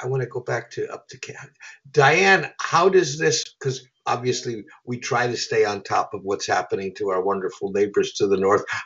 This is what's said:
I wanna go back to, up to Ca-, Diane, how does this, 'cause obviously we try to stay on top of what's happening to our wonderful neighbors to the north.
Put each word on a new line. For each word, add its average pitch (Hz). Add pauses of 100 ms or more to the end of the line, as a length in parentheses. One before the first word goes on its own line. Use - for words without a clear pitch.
I 127
wanna 135
go -
back 120
to, 107
up -
to -
Ca-, - (440)
Diane, 165 (100)
how 175
does 160
this, 156 (160)
'cause - (200)
obviously 120 (220)
we 123
try 120
to 120
stay 110
on 101
top 104
of 95
what's 98
happening 95
to 101
our 92
wonderful 98
neighbors 98
to 104
the 98
north. 98 (220)